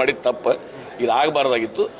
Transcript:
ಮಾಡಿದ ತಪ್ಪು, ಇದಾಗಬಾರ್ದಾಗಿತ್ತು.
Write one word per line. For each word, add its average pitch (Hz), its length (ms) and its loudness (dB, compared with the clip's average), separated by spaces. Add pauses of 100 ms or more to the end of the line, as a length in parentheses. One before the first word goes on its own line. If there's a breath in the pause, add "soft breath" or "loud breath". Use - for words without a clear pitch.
ಮಾಡಿದ 127 260 2
ತಪ್ಪು, - 260 2 (520 loud breath)
ಇದಾಗಬಾರ್ದಾಗಿತ್ತು. 131 800 2 (160)